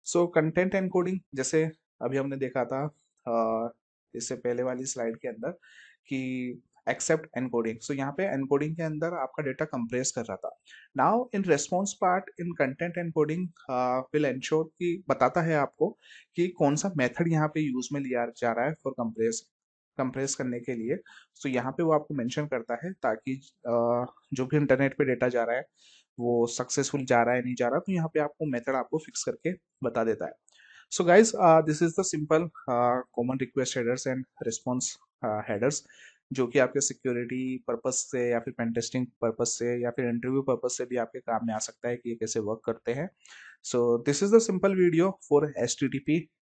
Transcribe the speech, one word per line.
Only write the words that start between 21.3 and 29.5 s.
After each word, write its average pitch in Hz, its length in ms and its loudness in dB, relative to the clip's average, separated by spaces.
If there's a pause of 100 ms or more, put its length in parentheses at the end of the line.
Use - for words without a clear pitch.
So, - 60 -8
यहाँ 127 260 -2
पे 175 100 -4
वो 160 100 4
आपको 151 220 0
मेंशन 131 320 -2
करता 120 380 -4
है 185 80 -8
ताकि, 127 400 -2 (340)
अ, 120 380 2 (280)
जो 127 140 -2
भी 143 100 0
इंटरनेट 135 420 2
पे 143 60 4
डेटा 123 240 2
जा 120 160 2
रहा 117 120 0
है, 143 80 -4 (560)
वो 120 260 2
सक्सेसफुल 135 580 -2
जा 123 180 6
रहा 120 120 2
है, 123 100 0
नहीं 127 100 -4
जा 120 140 0
रहा, 139 100 0
तो 190 140 -4
यहाँ 165 160 0
पे 156 120 0
आपको 151 260 -4
मेथड 123 240 -4
आपको 131 280 -2
फिक्स - 260 -8
करके 160 280 -4 (300)